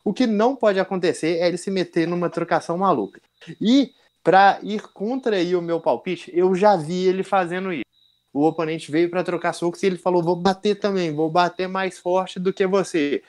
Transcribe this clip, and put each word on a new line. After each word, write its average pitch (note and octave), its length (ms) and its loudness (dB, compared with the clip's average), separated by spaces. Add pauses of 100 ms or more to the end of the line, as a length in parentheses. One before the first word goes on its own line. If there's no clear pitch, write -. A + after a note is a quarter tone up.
O G#3 100 -2
que B3+ 140 0
não A3 260 2
pode G#3 280 2
acontecer F3 560 0
é F3 100 2
ele E3+ 80 0
se F#3 160 -6
meter F3 340 0
numa F3 240 -2
trocação E3+ 480 -2
maluca. E3 440 0 (400)
E B3 320 2 (280)
pra F#3+ 400 6
ir G3 200 -6
contra A3+ 560 -4
aí F3+ 180 0
o F3 60 0
meu E3+ 180 -2
palpite, D#3+ 540 -4
eu F#3 220 2
já G3+ 200 4
vi F3+ 320 -2
ele F#3 160 0
fazendo F#3 480 -2
isso. C#3 140 -6 (480)
O C#3+ 120 2
oponente D#3+ 460 -2
veio E3+ 180 0
pra F3+ 140 -2
trocar E3+ 300 -4
socos E3+ 280 -4
e - 40 -2
ele F#3 120 0
falou, F3+ 240 0
"Vou E3+ 140 2
bater F#3+ 400 0
também, F#3+ 400 -2
vou D#3+ 140 0
bater F3 400 0
mais F#3+ 280 -4
forte F3+ 400 -2
do F#3 140 -2
que F#3+ 160 0
você." F3 600 0